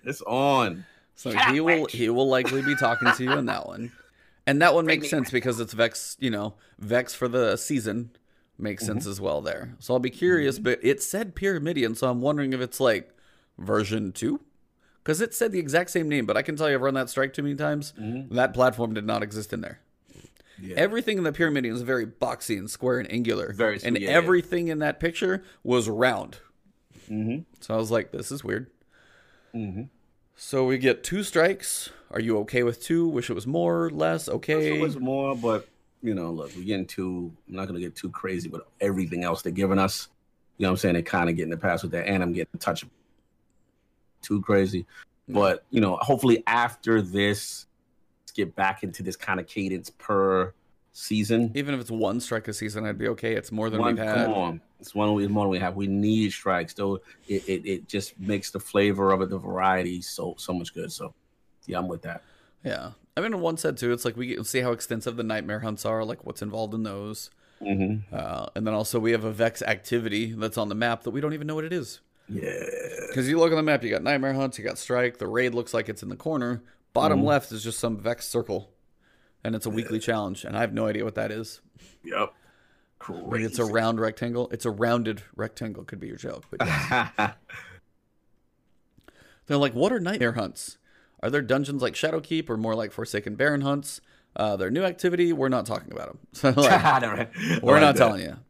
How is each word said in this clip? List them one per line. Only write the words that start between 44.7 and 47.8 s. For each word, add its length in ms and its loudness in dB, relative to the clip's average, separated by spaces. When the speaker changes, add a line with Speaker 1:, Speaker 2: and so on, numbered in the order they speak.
Speaker 2:
Yeah. 80 -10
Speaker 1:
But, 360 4
you 100 4
know, 200 4
hopefully 460 4
after 560 2
this, 640 -2